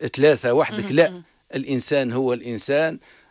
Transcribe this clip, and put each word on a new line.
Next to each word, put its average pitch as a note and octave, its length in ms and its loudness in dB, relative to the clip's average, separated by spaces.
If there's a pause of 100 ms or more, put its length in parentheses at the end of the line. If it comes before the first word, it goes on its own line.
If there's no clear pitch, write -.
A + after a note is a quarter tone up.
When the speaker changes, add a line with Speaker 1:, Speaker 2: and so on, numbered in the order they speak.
(160)
Speaker 1:
ثلاثة C3 360 4
وحدك. F3 320 0
Speaker 2:
مهم. B2+ 120 -2
Speaker 1:
لا، E3 140 4
Speaker 2:
مهم. F3+ 120 -16 (320)
Speaker 1:
الإنسان C3+ 580 -2
هو B2+ 200 0
الإنسان، C3+ 680 -2 (320)